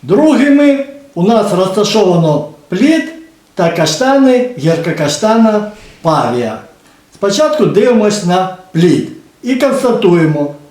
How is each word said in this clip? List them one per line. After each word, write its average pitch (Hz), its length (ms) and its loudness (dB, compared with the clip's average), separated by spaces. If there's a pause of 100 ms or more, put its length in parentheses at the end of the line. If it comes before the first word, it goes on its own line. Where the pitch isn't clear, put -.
Другими 277 840 2 (280)
у 170 80 -2
нас 214 300 0
розташовано 180 960 0 (200)
плід 302 440 0 (420)
та 170 160 0
каштани 254 880 0
гіркокаштана 170 1120 0 (300)
павія. 120 560 -2 (560)
Спочатку 277 520 0
дивимось 208 580 0
на 180 320 -2 (160)
плід 165 360 2 (340)
і 254 120 -2
констатуємо 190 1000 0 (160)